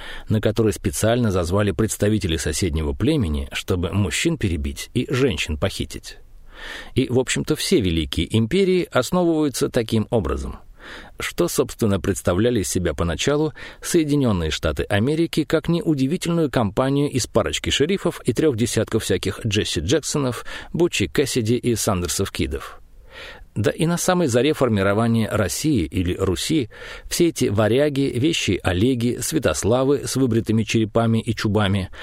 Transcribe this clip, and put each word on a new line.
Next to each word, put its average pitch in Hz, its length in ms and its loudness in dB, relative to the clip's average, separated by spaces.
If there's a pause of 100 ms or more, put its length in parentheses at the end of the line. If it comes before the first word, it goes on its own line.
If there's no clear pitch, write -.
(280)
на 110 120 0
который 107 340 2
специально 113 560 0
зазвали 92 400 2
представителей 101 640 0
соседнего 78 560 -2
племени, 87 600 0
чтобы 87 400 -2
мужчин 104 440 0
перебить 76 560 -4
и 123 160 -2
женщин 110 480 -2
похитить. - 640 -6 (760)
И, 135 140 2
в 123 100 2
общем-то, 139 380 0
все - 240 2
великие 82 560 0
империи 180 540 2
основываются 156 800 2
таким 110 400 0
образом. 69 480 -2 (600)
Что, - 300 -2
собственно, 110 500 0
представляли 98 600 2
из 87 80 -2
себя 87 260 0
поначалу 139 600 0 (280)
Соединённые 135 680 2
Штаты - 340 -2
Америки 151 600 0
как 156 240 0
неудивительную 165 800 0
компанию 135 600 0
из 123 160 -2
парочки - 440 -2
шерифов 170 540 0
и 123 80 2
трёх 143 240 4
десятков 110 460 0
всяких - 420 -2
Джесси 98 360 -2
Джексонов, 131 640 -2 (280)
Бучи 160 360 0
Кэссиди 120 480 0
и 117 180 0
Сандерсов 95 560 -2
Кидов? - 500 -6 (760)
Да 113 140 2
и 156 160 0
на 170 100 0
самой 180 320 2
заре 123 240 4
формирования 113 760 2
России 107 580 0
или 90 280 -2
Руси 98 540 0 (400)
все 170 200 2
эти 131 180 0
варяги, 131 680 2
вещи 127 480 0
Олеги, 117 580 2
Святославы 127 840 2
с - 80 -4
выбритыми 113 480 2
черепами 113 560 2
и 113 160 -2
чубами, 98 540 2 (140)